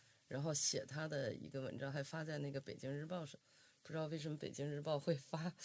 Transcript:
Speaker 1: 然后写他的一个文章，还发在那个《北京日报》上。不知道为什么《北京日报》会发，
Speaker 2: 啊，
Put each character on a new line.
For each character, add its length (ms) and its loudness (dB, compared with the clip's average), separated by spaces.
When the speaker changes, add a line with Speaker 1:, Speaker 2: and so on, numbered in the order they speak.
Speaker 1:
然 160 0
后 100 2
写 320 4
他 220 -2
的 260 0
一 160 -6
个 120 -4
文 180 -4
章， 140 0
还 100 0
发 220 -4
在 140 -2
那 120 0
个 100 -2
《北 140 -6
京 180 -2
日 140 -2
报》 180 -2
上。 160 -10
不 80 -8
知 40 0
道 100 2
为 120 0
什 100 -2
么 80 0
《北 140 -2
京 180 0
日 120 0
报》 180 4
会 160 4
发， 240 0
Speaker 2:
啊， 160 0